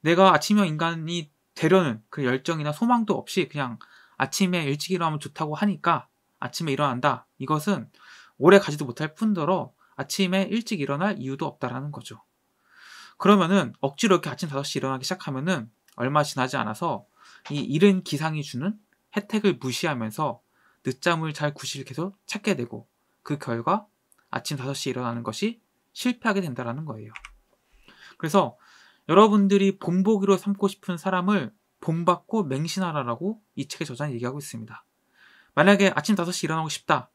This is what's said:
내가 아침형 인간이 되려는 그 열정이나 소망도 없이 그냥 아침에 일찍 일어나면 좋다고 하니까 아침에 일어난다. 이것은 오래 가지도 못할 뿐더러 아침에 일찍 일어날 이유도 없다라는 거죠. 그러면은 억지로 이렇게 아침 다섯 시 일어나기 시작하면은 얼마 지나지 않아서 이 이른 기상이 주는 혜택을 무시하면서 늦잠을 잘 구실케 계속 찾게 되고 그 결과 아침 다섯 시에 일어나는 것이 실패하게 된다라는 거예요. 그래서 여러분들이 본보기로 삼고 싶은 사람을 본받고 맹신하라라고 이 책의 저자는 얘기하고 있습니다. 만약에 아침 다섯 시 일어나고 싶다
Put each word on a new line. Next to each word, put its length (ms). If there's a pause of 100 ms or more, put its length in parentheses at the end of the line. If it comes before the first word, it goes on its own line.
내가 340
아침형 320
인간이 640 (220)
되려는 540
그 160
열정이나 480
소망도 440
없이 340
그냥 280 (380)
아침에 480
일찍 280
일어나면 260
좋다고 380
하니까 500 (320)
아침에 320
일어난다. 560 (120)
이것은 520 (460)
오래 240
가지도 240
못할 300
뿐더러 580 (240)
아침에 480
일찍 340
일어날 400
이유도 280
없다라는 440
거죠. 320 (920)
그러면은 640
억지로 360
이렇게 140
아침 180
다섯 140
시 160
일어나기 240
시작하면은 680 (280)
얼마 260
지나지 340
않아서 500 (440)
이 60
이른 480
기상이 400
주는 340 (380)
혜택을 380
무시하면서 840 (440)
늦잠을 480
잘 220
구실케 340
계속 280 (100)
찾게 280
되고 320 (380)
그 140
결과 480 (440)
아침 260
다섯 180
시에 160
일어나는 340
것이 360 (340)
실패하게 480
된다라는 420
거예요. 280 (1080)
그래서 380 (520)
여러분들이 680
본보기로 580
삼고 320
싶은 300
사람을 520 (300)
본받고 640
맹신하라라고 960 (140)
이 120
책의 200
저자는 260
얘기하고 260
있습니다. 460 (680)
만약에 400
아침 200
다섯 160
시 140
일어나고 240
싶다 460